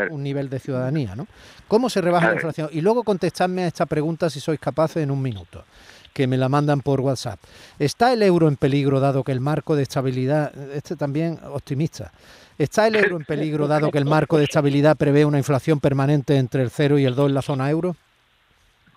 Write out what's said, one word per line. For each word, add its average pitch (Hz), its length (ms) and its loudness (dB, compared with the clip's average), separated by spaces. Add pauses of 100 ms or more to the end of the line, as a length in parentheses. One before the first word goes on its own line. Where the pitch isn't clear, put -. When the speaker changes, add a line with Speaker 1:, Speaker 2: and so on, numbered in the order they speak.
Speaker 1:
ver. 190 100 -2
Speaker 2:
un 143 140 -8
nivel 139 260 -6
de 131 80 -6
ciudadanía, 127 560 -4
¿no? 143 140 -10 (400)
¿Cómo 233 200 2
se 196 120 -2
rebaja 175 240 2
Speaker 1:
A 220 60 4
Speaker 2:
la - 40 2
Speaker 1:
ver. - 40 -2
Speaker 2:
inflación? 156 340 -6
Y 160 80 -4
luego 220 240 2
contestadme 185 580 0
a 175 60 -2
esta 165 180 -2
pregunta, 160 420 -2
si 143 120 -6
sois 156 180 -2
capaces, 156 460 -2
en 139 80 -2
un 139 100 -2
minuto, 98 420 -8 (480)
que 135 140 0
me 127 100 0
la 131 120 0
mandan 147 320 2
por 135 200 0
WhatsApp. 123 380 -4 (400)
¿Está 233 340 2
el 220 120 2
euro 170 240 4
en 143 80 2
peligro 139 420 2
dado 135 240 2
que 139 80 -6
el 131 100 -2
marco 147 360 -2
de 139 80 0
estabilidad, 131 680 -2 (220)
este 147 220 -8
también 151 480 -4
optimista, 139 680 -6 (480)
¿está 208 300 2
el 220 80 0
euro 190 220 2
en 147 60 -10
peligro 151 440 -2
dado 151 240 2
que 147 60 0
el 139 60 0
marco 151 320 2
de 147 140 4
estabilidad 143 460 4
prevé 143 280 4
una 147 140 2
inflación 143 400 0
permanente 139 600 2
entre 131 260 0
el 117 80 -2
cero 147 260 2
y 139 60 4
el 123 100 0
dos 143 140 2
en 139 60 0
la 131 80 0
zona 139 280 -2
euro? 165 240 -2 (1040)